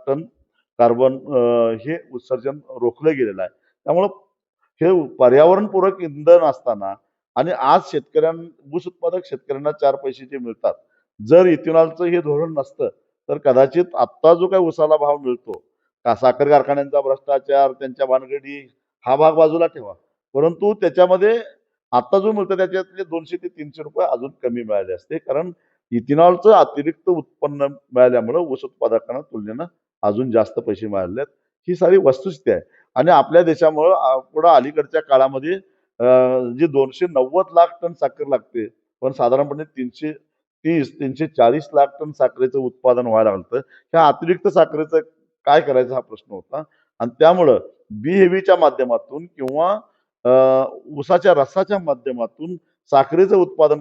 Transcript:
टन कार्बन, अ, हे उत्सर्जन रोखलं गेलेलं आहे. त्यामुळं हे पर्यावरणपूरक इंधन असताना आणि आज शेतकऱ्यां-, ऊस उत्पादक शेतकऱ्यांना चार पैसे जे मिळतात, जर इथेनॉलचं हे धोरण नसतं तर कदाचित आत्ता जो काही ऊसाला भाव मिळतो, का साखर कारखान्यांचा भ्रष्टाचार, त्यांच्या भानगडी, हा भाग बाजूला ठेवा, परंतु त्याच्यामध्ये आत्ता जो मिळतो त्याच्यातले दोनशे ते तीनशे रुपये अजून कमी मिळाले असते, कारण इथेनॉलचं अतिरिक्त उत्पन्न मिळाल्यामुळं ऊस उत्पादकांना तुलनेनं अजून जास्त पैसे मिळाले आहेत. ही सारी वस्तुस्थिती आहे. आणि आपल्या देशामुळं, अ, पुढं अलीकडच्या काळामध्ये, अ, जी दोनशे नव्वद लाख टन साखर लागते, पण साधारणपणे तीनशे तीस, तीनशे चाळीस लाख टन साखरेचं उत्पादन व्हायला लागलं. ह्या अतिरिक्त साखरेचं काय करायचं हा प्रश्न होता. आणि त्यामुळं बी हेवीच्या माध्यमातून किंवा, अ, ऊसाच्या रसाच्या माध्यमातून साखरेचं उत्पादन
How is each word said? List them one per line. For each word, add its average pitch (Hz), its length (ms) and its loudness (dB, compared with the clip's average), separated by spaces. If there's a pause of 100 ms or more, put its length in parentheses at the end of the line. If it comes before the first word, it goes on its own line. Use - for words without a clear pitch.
टन 139 160 -4 (560)
कार्बन, 120 400 2
अ, 120 540 0
हे 135 260 -10 (140)
उत्सर्जन 127 460 -8 (100)
रोखलं 123 420 -4
गेलेलं 110 320 -4
आहे. - 200 -12 (220)
त्यामुळं 180 240 0 (760)
हे 170 260 0
पर्यावरणपूरक 185 920 2
इंधन 160 380 4
असताना 113 560 -4 (400)
आणि 147 160 -2
आज 139 340 2
शेतकऱ्यां-, 160 880 -6
ऊस 175 120 -6
उत्पादक 175 380 -6
शेतकऱ्यांना 139 480 -8
चार 147 220 0
पैसे 135 320 -10
जे 135 120 -12
मिळतात, 117 360 -6 (520)
जर 170 200 6
इथेनॉलचं 165 580 0
हे 175 160 -2
धोरण 151 380 -4
नसतं 135 300 -6 (400)
तर 143 100 -6
कदाचित 135 460 2 (100)
आत्ता 156 400 2
जो 170 120 0
काही 185 160 0
ऊसाला 156 340 0
भाव 147 220 -2
मिळतो, 123 340 -8 (520)
का 117 100 0
साखर 131 340 0
कारखान्यांचा 143 520 0
भ्रष्टाचार, 139 720 -2
त्यांच्या 131 340 -8
भानगडी, 135 680 -6 (320)
हा 127 100 0
भाग 156 160 4
बाजूला 160 340 2
ठेवा, 117 260 -16 (420)
परंतु 170 400 -2
त्याच्यामध्ये 190 680 2 (520)
आत्ता - 260 0
जो 208 140 0
मिळतो 196 240 -4
त्याच्यातले 185 480 -6
दोनशे 165 320 -10
ते 175 120 -16
तीनशे 156 340 -16
रुपये 156 240 -6
अजून 131 240 -6 (120)
कमी 120 200 -6
मिळाले 101 300 -6
असते, 151 260 -12
कारण 160 340 -8 (380)
इथेनॉलचं 165 600 4
अतिरिक्त 156 560 0
उत्पन्न 147 540 -6
मिळाल्यामुळं 127 760 0
ऊस 151 260 -6
उत्पादकांना 120 560 -4
तुलनेनं 117 440 -12 (380)
अजून 107 280 -2
जास्त 110 280 -2
पैसे 110 280 -8
मिळाले 98 340 -6
आहेत. 147 140 -12 (340)
ही 175 60 -4
सारी 175 220 4
वस्तुस्थिती 147 540 0
आहे. - 320 -6 (140)
आणि 135 160 2
आपल्या 139 320 4
देशामुळं, 160 520 2
अ, 135 240 0
पुढं 156 300 -2
अलीकडच्या 151 540 2
काळामध्ये, 135 520 0 (460)
अ, 127 380 4 (200)
जी 156 80 2
दोनशे 135 400 -2
नव्वद 151 380 -2 (100)
लाख 170 120 6 (160)
टन 170 100 -8
साखर 143 340 -8
लागते, 117 420 -6 (320)
पण 131 120 -6
साधारणपणे 143 520 -2
तीनशे 135 480 -12 (520)
तीस, 156 360 -4
तीनशे 139 260 -6
चाळीस 139 480 0
लाख 139 120 4
टन 151 260 -14
साखरेचं 131 460 -2
उत्पादन 123 480 -2
व्हायला 110 240 2
लागलं. 98 280 -6
ह्या - 480 -2
अतिरिक्त 170 420 -2
साखरेचं 156 520 0 (440)
काय 143 160 2
करायचं 127 340 -2
हा 127 60 -4
प्रश्न - 340 -18
होता. 127 280 -14 (360)
आणि 117 200 -6
त्यामुळं 160 400 4 (320)
बी 107 220 -8
हेवीच्या 190 440 4
माध्यमातून 151 680 -2
किंवा, 160 540 -4 (440)
अ, 131 400 4 (220)
ऊसाच्या 175 480 0
रसाच्या 190 440 -2
माध्यमातून 135 800 -8 (300)
साखरेचं 175 500 2
उत्पादन 160 440 2